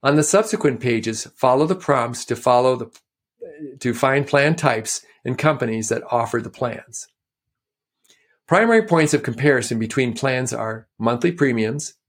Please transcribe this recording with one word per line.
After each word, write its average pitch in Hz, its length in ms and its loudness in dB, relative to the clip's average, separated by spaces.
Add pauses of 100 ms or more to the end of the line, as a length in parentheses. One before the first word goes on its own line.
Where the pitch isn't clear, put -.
On 139 120 4
the 151 80 4
subsequent 190 560 0
pages, 113 560 -2
follow 131 300 2
the 180 100 -2
prompts 120 500 -2
to 120 100 -4
follow 127 400 2
the, 117 160 -10 (880)
to 123 140 -2
find 135 320 0
plan 147 300 2
types 117 500 -2 (200)
and 123 120 -4
companies 117 520 0
that 113 200 -2
offer 117 300 0
the 113 100 -10
plans. - 580 -8 (1400)
Primary 220 360 4
points 160 300 2
of 147 100 0
comparison 123 560 0
between 113 340 -2
plans 127 400 -2
are 110 340 -8 (100)
monthly 120 340 0
premiums 127 640 -2 (140)